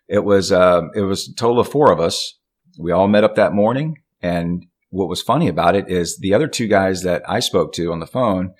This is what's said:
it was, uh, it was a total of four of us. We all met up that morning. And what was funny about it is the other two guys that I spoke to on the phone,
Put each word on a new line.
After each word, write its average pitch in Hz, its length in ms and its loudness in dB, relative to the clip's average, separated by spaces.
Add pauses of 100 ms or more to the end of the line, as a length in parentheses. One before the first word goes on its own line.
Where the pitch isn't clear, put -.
it 92 160 0
was, 98 260 2
uh, 90 340 4 (100)
it 104 80 -2
was 95 260 -4
a - 60 -18
total 117 260 0
of - 80 0
four 143 240 4
of 80 80 0
us. - 380 -4 (420)
We 82 100 -4
all 92 160 2
met 104 180 4
up 104 100 2
that 92 180 2
morning. 127 440 -2 (260)
And 87 420 -4 (240)
what 92 220 -4
was 87 100 -6
funny 139 260 0
about 87 300 0
it 95 140 -2
is 87 280 -4
the 98 140 -2
other 143 160 2
two 113 200 -4
guys 95 340 0
that 87 260 -2
I 101 120 -2
spoke 87 340 -2
to 85 180 -4
on 85 80 -6
the 80 60 -10
phone, 95 540 -2